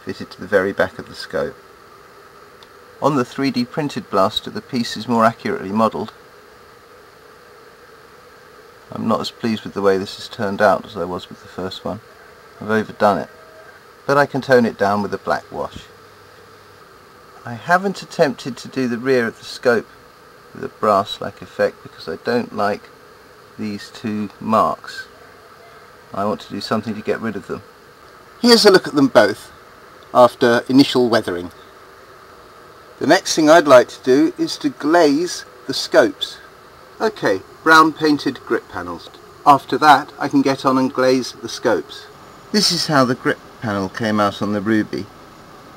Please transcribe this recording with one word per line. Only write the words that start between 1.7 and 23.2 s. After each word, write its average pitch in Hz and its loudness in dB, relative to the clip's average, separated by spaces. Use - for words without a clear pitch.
On 143 0
the 131 0
three 139 -4
D 123 -2
printed - -8
blaster, 101 -2
the 107 -10
piece - -6
is 117 -10
more 117 2
accurately 104 -2
modelled. 110 -2
I'm 110 -8
not 110 0
as - -8
pleased 110 -4
with - -14
the 101 -6
way 98 4
this 95 -8
has - -16
turned 101 -6
out 101 2
as 110 -16
I 87 -6
was 90 -10
with - -20
the - -20
first - -12
one. 92 -8
I've 107 -8
overdone 104 0
it, 65 -8
but 139 2
I 143 4
can 135 -6
tone 123 4
it 104 -2
down 101 0
with 98 -6
a 98 -6
black - -4
wash. 76 -10
I 117 -12
haven't 180 -2
attempted 143 -4
to - -16
do 131 -4
the 120 -4
rear 123 0
of 104 -8
the - -20
scope - -2
with - -12
a - -8
brass-like - -2
effect - -4
because - -18
I 98 -8
don't 120 -4
like 104 -4